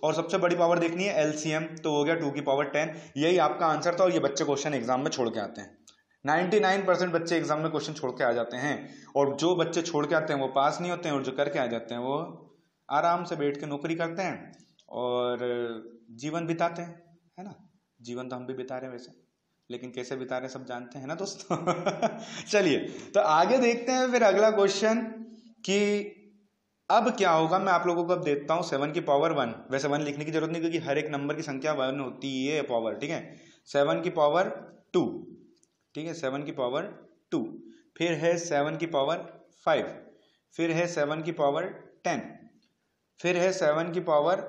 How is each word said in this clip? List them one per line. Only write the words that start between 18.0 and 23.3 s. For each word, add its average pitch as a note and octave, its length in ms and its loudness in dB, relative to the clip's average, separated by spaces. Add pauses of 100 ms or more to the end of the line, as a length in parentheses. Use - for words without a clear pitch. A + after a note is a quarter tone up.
तो B2+ 60 -8
हम B2+ 100 -10
भी C3 80 -8
बिता B2+ 240 -8
रहे C3 80 -10
हैं C3 60 -12
वैसे, A#2+ 200 -16 (580)
लेकिन A#2+ 220 -12
कैसे B2+ 240 -8
बिता C3 220 -6
रहे B2+ 100 -6
हैं C3 60 -12
सब B2+ 120 -12
जानते B2 340 -12
हैं C3 80 -12
ना D#3 80 -6
दोस्तों। F3+ 420 -6
<laughs> - 840 -4
चलिए, F3+ 360 4 (340)
तो G3 60 6
आगे E3 400 6